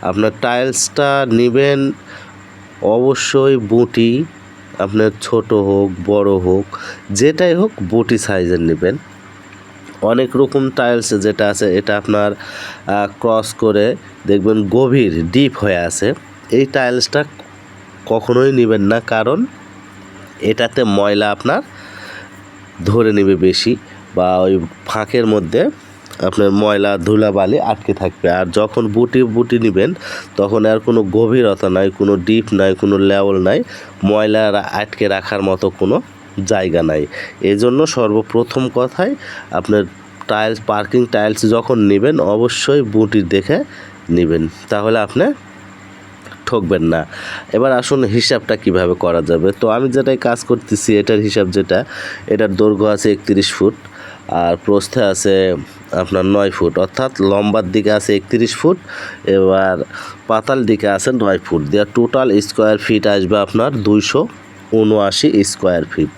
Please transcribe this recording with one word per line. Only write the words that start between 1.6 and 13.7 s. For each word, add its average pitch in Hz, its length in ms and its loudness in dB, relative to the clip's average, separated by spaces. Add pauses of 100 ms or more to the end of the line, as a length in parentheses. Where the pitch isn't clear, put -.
অবশ্যই 135 760 2
বুটি, 117 540 2 (680)
আপনার 104 320 0 (100)
ছোট 113 320 -2
হোক, 98 340 2 (180)
বড় 101 260 2 (140)
হোক, 95 200 0 (460)
যেটাই 160 480 2
হোক, 214 120 0 (180)
বুটি 117 280 0
সাইজের 90 520 -2
নেবেন। 90 260 0 (1040)
অনেক 123 280 0 (100)
রকম 135 300 2
টাইলস 120 400 0 (160)
যেটা 107 240 0
আছে, 104 180 -2 (120)
এটা 104 180 -2
আপনার, 104 380 0
আহ, - 720 -6 (140)
ক্রস 110 320 0
করে 104 320 2 (440)